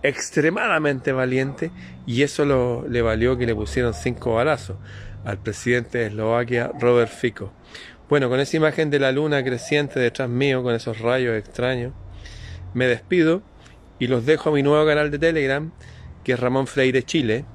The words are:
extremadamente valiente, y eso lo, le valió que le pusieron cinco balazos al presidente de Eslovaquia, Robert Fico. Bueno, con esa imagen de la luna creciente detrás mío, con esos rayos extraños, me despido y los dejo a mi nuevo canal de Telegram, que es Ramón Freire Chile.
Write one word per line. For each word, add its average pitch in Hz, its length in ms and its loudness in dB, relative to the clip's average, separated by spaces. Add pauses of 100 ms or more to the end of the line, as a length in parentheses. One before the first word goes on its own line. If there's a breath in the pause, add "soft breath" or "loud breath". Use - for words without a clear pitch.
extremadamente 151 1080 0
valiente, 131 600 -2 (340 loud breath)
y 123 160 2
eso 147 220 0
lo, 127 440 2
le 120 140 0
valió 113 340 2
que 123 100 -2
le 117 80 0
pusieron 113 400 -2
cinco 123 400 -2
balazos 123 420 0 (480 loud breath)
al 104 140 -6
presidente 120 600 -2
de 113 80 0
Eslovaquia, 117 720 0
Robert 120 320 4
Fico. 104 420 -4 (560 loud breath)
Bueno, 139 200 4
con 127 100 2
esa 139 180 0
imagen 156 340 2
de 143 100 2
la 135 100 4
luna 143 320 0
creciente 135 560 -2
detrás 123 300 0
mío, 127 340 0
con 123 120 0
esos 113 260 -6
rayos 120 360 0
extraños, 123 560 -4 (840 loud breath)
me 127 120 2
despido 160 560 2 (560 loud breath)
y 127 80 -2
los 117 180 0
dejo 151 260 2
a - 20 2
mi 143 100 2
nuevo 147 240 4
canal 151 240 2
de 147 80 -4
Telegram, 156 520 0 (520 loud breath)
que 127 100 -2
es 120 80 0
Ramón 127 260 2
Freire 131 360 2
Chile. 127 420 0 (100)